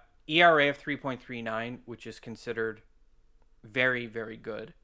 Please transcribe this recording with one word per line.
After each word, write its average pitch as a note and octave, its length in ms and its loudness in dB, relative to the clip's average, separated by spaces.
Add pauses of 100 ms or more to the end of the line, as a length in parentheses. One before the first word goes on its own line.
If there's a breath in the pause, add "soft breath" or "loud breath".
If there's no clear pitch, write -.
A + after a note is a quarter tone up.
(280)
E D#3+ 140 4
R E3 200 8
A C#3+ 80 4
of C#3+ 80 -4
three C#3+ 200 -6
point C3 240 -6
three A#2 220 -10
nine, A2+ 420 -6
which A#2+ 220 -14
is A2 120 -14
considered A2 640 -6 (800)
very, B2 440 0
very A2+ 320 -8
good. A2 360 -10 (100)